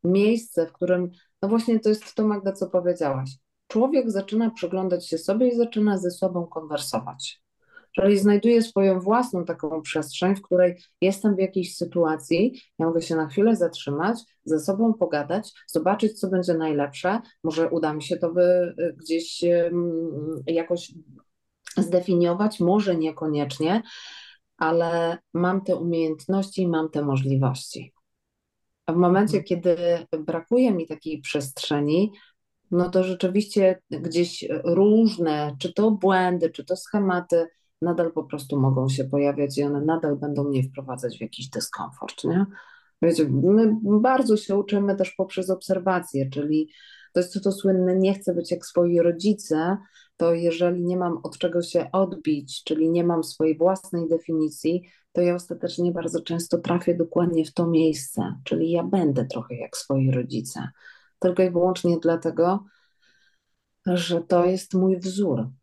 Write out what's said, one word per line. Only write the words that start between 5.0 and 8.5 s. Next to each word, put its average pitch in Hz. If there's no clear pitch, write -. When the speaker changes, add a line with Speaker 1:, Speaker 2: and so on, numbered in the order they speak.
Speaker 1:
się 165
sobie 226
i 240
zaczyna 214
ze 180
sobą 175
konwersować. -
Czyli 202
znajduje 208